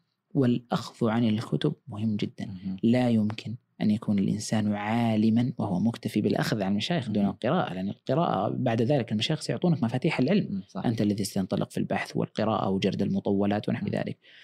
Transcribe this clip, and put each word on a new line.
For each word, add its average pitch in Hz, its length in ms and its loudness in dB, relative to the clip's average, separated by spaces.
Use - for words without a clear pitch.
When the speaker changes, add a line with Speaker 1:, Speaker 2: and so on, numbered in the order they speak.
Speaker 1:
والأخذ 123 760 0
عن 117 140 2
الكتب 113 500 0
مهم 107 280 -2
جدا. - 300 -6
Speaker 2:
مهم. 95 380 -8
Speaker 1:
لا 123 260 4
يمكن 110 460 0
أن 107 80 4
يكون 104 280 0
الإنسان 104 540 0
عالما 113 840 2
وهو 101 220 -2
مكتفي 110 420 0
بالأخذ 110 400 0
عن 95 100 0
المشايخ 120 380 -2
دون 104 140 2
Speaker 2:
مم. 98 60 2
Speaker 1:
القراءة، 127 440 -2
لأن 92 160 -4
القراءة 117 600 0
بعد 123 320 0
ذلك 117 300 2
المشايخ 113 300 0
سيعطونك 143 420 0
مفاتيح 123 360 0
العلم. 160 300 2
Speaker 2:
مم، 98 180 -4
صح. - 180 -8
Speaker 1:
أنت 113 160 2
الذي 101 220 2
ستنطلق 101 480 -2
في - 60 -8
البحث - 400 -4
والقراءة - 520 0
وجرد 95 320 0
المطولات 101 680 0
ونحو 113 160 -2
Speaker 2:
مم. 104 60 -2
Speaker 1:
ذلك. - 260 -4